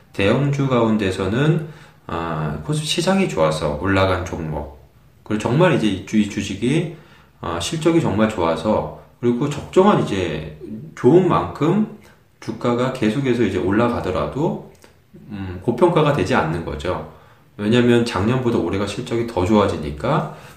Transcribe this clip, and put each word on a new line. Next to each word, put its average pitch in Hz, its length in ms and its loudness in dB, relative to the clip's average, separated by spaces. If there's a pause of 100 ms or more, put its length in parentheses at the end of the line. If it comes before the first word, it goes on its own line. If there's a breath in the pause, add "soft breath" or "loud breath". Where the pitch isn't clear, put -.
(140)
대형주 139 540 2
가운데서는, 110 1000 2 (400 loud breath)
어, 80 580 -4
코스피 156 200 -4
시장이 185 420 0
좋아서 78 540 0
올라간 92 440 2
종목, 78 540 -8 (440)
그리고 107 180 -4
정말 151 320 4
이제 110 140 2
이 95 180 -2
주-, 110 120 -2
이 101 120 4
주식이, 120 640 -2 (460 loud breath)
어, 85 180 -4
실적이 160 420 2
정말 107 280 2
좋아서, 87 720 -2 (180)
그리고 120 300 0
적정한 180 540 2
이제 85 540 -4 (380)
좋은 170 320 4
만큼 143 680 0 (420 soft breath)
주가가 120 540 -2
계속해서 120 500 0
이제 98 140 0
올라가더라도, 95 1160 -2 (600 loud breath)
음, 95 320 -10
고평가가 156 500 4
되지 98 220 0
않는 82 300 -2
거죠. 78 460 -6 (460 loud breath)
왜냐면 120 480 4
작년보다 117 520 0
올해가 98 300 -2
실적이 117 400 -4
더 - 180 -2
좋아지니까 101 920 0 (220 loud breath)